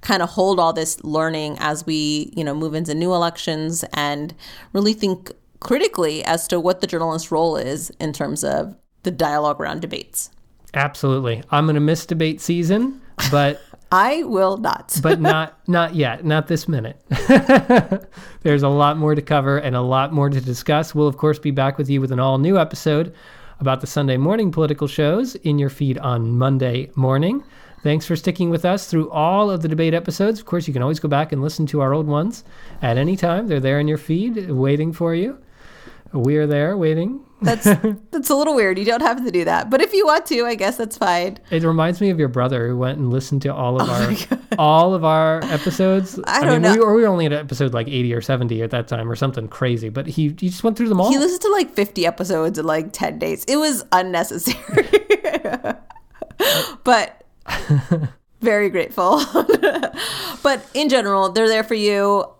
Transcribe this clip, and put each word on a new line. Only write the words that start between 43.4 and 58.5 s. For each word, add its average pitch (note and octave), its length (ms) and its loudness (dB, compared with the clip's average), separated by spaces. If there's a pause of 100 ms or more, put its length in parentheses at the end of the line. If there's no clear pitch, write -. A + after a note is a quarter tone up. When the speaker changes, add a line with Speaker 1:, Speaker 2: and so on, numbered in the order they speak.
Speaker 2:
to C#3 120 -4
all B2+ 260 0
of - 80 0
Speaker 1:
Oh - 40 -2
Speaker 2:
our, A#2+ 160 0
Speaker 1:
my G#3+ 60 0 (140)
God. B3+ 120 -4 (180)
Speaker 2:
all D#3+ 360 6
of E3 100 0
our D#3+ 400 2
episodes. F#3+ 800 0
Speaker 1:
<laughs> - 40 -6
I C4+ 140 0
Speaker 2:
I - 40 0
Speaker 1:
don't - 100 4
Speaker 2:
mean, D#3+ 80 4
Speaker 1:
know. F#3 100 6
Speaker 2:
we, A3 80 4
or A3 140 6
we A#3 80 6
were A3 60 6
only E3+ 180 2
at C#3+ 80 0
episode, C3+ 400 -2
like, A#2 140 -2
eighty B2 260 0
or A#2 80 -4
seventy A#2+ 400 0
at A2+ 80 -4
that A#2+ 180 -4
time A#2 200 -4
or A#2 80 -4
something C3 320 -2
crazy. A#2 420 -2
But B2 160 -6
he, D#3 220 0
he E3 200 -4
just F3+ 160 -6
went A3 140 0
through A#3+ 100 0
them G3+ 120 2
all. G#3 100 4
Speaker 1:
He C#4 80 4
listened F4+ 240 0
to, G#4+ 100 2
like, G4 220 0
fifty G3+ 320 0
episodes E3 520 -2
in, D#3 60 -4
like, D#3+ 280 -2
ten D#3 260 -4
days. D#3+ 260 -4
It C4+ 140 0
was D4 340 0
unnecessary. F3+ 960 0 (340)
<laughs> B3 540 -4 (1080)
But A#3 400 2 (220)
Speaker 2:
<laughs> D3+ 600 0 (320)
Speaker 1:
very G#3 300 2